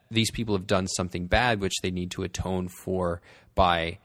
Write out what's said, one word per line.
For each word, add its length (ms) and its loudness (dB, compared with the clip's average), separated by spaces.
these 220 2
people 240 0
have 100 -2
done 220 2
something 380 -4
bad, 340 2
which 220 0
they 100 -2
need 200 -4
to 120 -6
atone 440 -4
for 520 -2
by 500 2